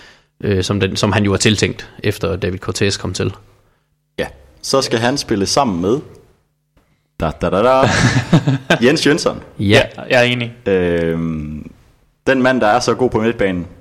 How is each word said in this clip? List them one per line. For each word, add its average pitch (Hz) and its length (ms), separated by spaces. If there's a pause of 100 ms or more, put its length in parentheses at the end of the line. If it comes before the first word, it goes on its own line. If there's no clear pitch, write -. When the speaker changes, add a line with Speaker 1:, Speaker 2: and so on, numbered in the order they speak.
(440)
Speaker 1:
øh, 98 200
som 101 160
den, 98 160
som 104 160
han 104 120
jo 101 80
er 95 40
tiltænkt, 101 540 (140)
efter 92 320
David 92 220
Cortez 101 400
kom 92 140
til. 101 200 (880)
Speaker 2:
Ja, - 80 (360)
så 135 200
skal 123 160
han 123 200
spille 98 280
sammen 110 360
med... 107 160 (1200)
Da, 82 100 (120)
da, 85 80
da, 92 120
da, 131 260 (420)
Speaker 3:
<laughs> 135 560
Speaker 2:
Jens 147 200
Jønsson. 143 340 (180)
Speaker 1:
Ja. 113 60
Speaker 3:
Ja, 110 460
jeg 131 80
er 123 40
enig. 120 300 (160)
Speaker 2:
Øhm, 82 1000 (560)
den 131 160
mand, 127 180
der 107 60
er 110 140
så 117 140
god 123 160
på 113 100
midtbanen, 101 460 (140)